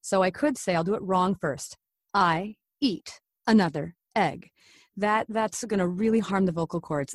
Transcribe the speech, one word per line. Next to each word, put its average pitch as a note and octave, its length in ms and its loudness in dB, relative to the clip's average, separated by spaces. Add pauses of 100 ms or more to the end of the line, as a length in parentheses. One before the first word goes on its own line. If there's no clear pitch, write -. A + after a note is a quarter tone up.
So F#3+ 220 0
I F#3 80 4
could C4+ 280 0
say, - 160 -2
I'll E3+ 100 2
do F#3+ 100 0
it - 80 -4
wrong F#3 320 2
first. D3+ 420 -6 (360)
I F#3 440 0 (240)
eat - 400 -4 (260)
another E3+ 480 2 (200)
egg. - 360 -2 (460)
That, G#3 320 0
that's A3 360 -4
gonna G3+ 240 0
really A3 320 2
harm F#3+ 260 0
the F3+ 60 2
vocal E3 280 -2
cords. D3 340 -4